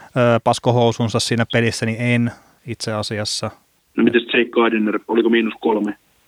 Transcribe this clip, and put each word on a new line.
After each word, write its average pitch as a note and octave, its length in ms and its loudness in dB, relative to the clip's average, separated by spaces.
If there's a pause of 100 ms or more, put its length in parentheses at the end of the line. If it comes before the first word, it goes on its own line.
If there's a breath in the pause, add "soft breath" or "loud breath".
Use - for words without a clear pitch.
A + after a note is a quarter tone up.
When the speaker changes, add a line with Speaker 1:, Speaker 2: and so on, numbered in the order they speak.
(180 loud breath)
Speaker 1:
ö, A#2+ 260 4
paskohousunsa A#2+ 760 2
siinä A#2 340 0
pelissä, A#2 320 0
niin A2+ 160 -4
en A#2+ 300 0 (360 loud breath)
itse A2+ 260 -8
asiassa. G#2+ 580 -6 (460)
Speaker 2:
No A2 60 2
mites A#2 220 2
Jake A#2+ 240 -2
Gardiner, A2 580 0
oliko A2+ 220 2
miinus A2 320 0
kolme? G#2 360 -2 (300)